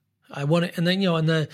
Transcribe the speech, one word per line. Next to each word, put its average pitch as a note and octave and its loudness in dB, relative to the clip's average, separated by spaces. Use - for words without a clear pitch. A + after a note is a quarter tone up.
I C#3+ -10
want E3+ 2
to, - -8
and E3+ 0
then, F#3 0
you G3 0
know, E3+ 0
and D#3+ 0
the D#3+ 0